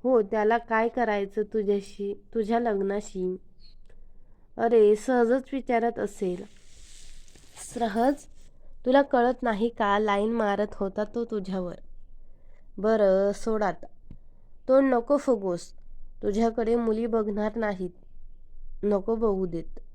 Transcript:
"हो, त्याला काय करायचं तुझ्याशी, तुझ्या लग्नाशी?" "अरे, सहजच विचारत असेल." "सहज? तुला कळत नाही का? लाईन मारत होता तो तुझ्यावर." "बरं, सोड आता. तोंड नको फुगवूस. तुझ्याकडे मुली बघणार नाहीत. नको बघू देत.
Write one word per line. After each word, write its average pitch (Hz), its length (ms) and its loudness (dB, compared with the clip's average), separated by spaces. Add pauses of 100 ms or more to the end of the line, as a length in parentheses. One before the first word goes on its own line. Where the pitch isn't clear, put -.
"हो, 247 200 4
त्याला 214 360 2
काय 226 300 0
करायचं 214 540 -2
तुझ्याशी, 202 800 -2 (120)
तुझ्या 226 260 0
लग्नाशी?" 196 760 -2 (1200)
"अरे, 220 400 6
सहजच 247 560 2
विचारत 240 460 0
असेल." 196 460 -4 (1300)
"सहज? 233 400 2 (720)
तुला 269 160 8
कळत 254 400 2
नाही 226 260 0
का? 208 300 2
लाईन 214 340 2
मारत 208 420 0
होता 202 300 -2
तो 233 200 -4
तुझ्यावर." 190 500 -4 (1040)
"बरं, 202 540 4
सोड 214 300 -2
आता. 175 240 -2 (840)
तोंड 262 260 6
नको 240 220 2
फुगवूस. 196 560 0 (500)
तुझ्याकडे 226 520 2
मुली 226 320 0
बघणार 214 500 0
नाहीत. 190 340 -4 (920)
नको 202 300 2
बघू 202 320 0
देत. 165 340 -6 (140)